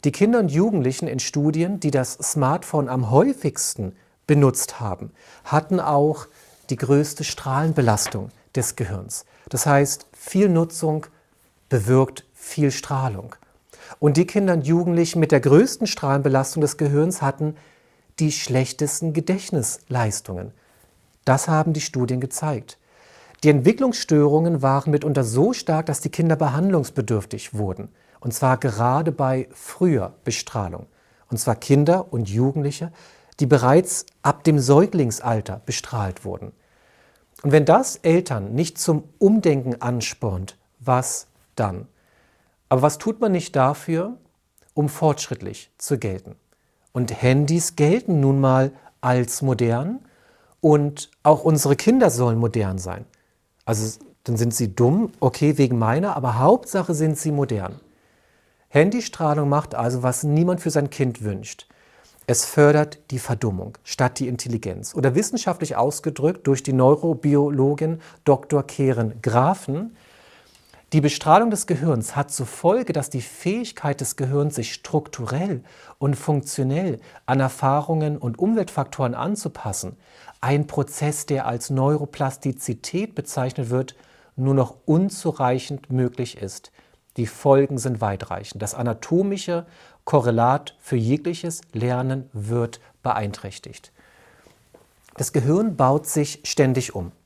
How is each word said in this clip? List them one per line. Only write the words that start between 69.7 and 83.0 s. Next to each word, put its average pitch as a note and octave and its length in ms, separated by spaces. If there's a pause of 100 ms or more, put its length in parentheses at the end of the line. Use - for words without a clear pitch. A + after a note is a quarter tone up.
die D3+ 80
Bestrahlung D#3 500
des G3+ 160
Gehirns C3+ 480
hat C#3 160
zur B2+ 160
Folge, G#3+ 460
dass D3 180
die C3 100
Fähigkeit F3+ 800
des C3 140
Gehirns, C#3+ 400
sich A2+ 180
strukturell D3 920 (340)
und C#3 160
funktionell C#3+ 840 (260)
an C3+ 140
Erfahrungen D3 760
und A#2+ 220
Umweltfaktoren F3+ 800
anzupassen, A#2+ 800 (440)
ein C#3+ 280
Prozess, D3 580
der C3+ 200
als A#2+ 240
Neuroplastizität C#3+ 1500